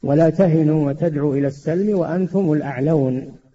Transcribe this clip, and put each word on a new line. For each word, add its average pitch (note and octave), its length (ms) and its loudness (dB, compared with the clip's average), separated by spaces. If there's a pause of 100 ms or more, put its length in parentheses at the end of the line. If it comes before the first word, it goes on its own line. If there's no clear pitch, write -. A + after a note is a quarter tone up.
"ولا D3+ 260 4
تهنوا D#3 580 2
وتدعوا D3 480 -2
إلى C#3 120 0
السلم F3+ 500 -2
وأنتم F3 560 -2
الأعلون". C#3 840 -2 (180)